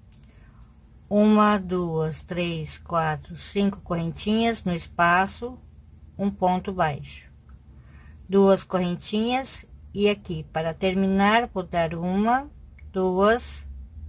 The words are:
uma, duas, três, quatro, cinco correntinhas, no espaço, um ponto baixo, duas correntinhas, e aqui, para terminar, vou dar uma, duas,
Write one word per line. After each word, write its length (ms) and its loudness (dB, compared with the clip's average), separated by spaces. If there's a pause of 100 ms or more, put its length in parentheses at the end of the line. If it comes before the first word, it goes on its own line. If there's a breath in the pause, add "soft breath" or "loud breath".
(1080 soft breath)
uma, 480 6
duas, 680 -2
três, 560 -6
quatro, 600 -4
cinco 420 -2
correntinhas, 840 -2
no 120 -2
espaço, 840 0 (600)
um 120 0
ponto 400 0
baixo, 640 -4 (960 soft breath)
duas 340 6
correntinhas, 1040 -4 (300)
e 120 2
aqui, 460 -4
para 220 -4
terminar, 760 2
vou 140 -4
dar 320 -2
uma, 560 0 (420)
duas, 760 0 (420)